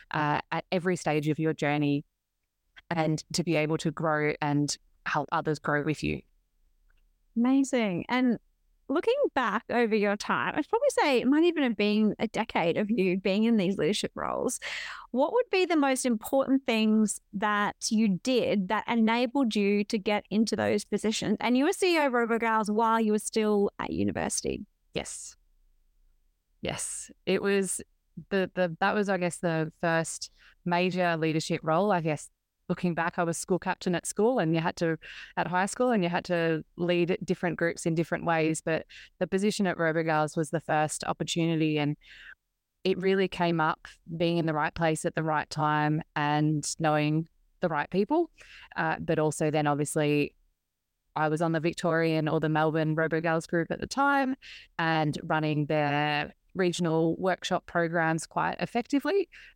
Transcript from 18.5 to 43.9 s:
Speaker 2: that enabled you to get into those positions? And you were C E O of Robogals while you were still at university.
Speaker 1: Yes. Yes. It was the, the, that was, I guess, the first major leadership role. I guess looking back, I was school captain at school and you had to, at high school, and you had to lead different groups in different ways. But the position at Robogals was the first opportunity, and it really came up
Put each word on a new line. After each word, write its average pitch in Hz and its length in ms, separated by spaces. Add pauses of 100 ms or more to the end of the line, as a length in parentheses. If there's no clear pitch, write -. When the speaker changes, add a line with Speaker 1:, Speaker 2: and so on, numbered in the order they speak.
Speaker 2:
that 214 180
enabled 233 720
you 202 280
to - 120
get 208 320
into 208 280
those 208 280
positions? 214 560
And 240 160
you 269 80
were 349 80
C 359 220
E 330 60
O 285 80
of 247 40
Robogals 226 560
while 226 320
you 214 120
were 214 60
still 208 600
at - 140
university. 87 760 (260)
Speaker 1:
Yes. - 440 (1200)
Yes. - 500 (140)
It - 160
was 196 400 (480)
the, 190 260
the, 175 260
that 196 140
was, 208 140
I 196 80
guess, 180 220
the 160 420
first 165 500 (360)
major 175 500
leadership 160 460
role. 170 300
I 175 100
guess 156 260 (400)
looking 175 260
back, 165 240
I 180 60
was 165 120
school 185 220
captain 180 360
at - 120
school 233 320
and 165 160
you 160 60
had 170 160
to, 165 200 (400)
at 175 100
high 180 200
school, 254 240
and 220 120
you 170 60
had 175 180
to 165 380 (140)
lead 175 440
different 170 360
groups - 260
in 170 100
different 165 300
ways. 160 400
But 160 220 (320)
the 180 80
position 196 400
at 175 100
Robogals 160 640
was 160 100
the 160 120
first 156 440
opportunity, 160 720
and 147 220 (880)
it 190 140
really 190 300
came 170 320
up - 280 (280)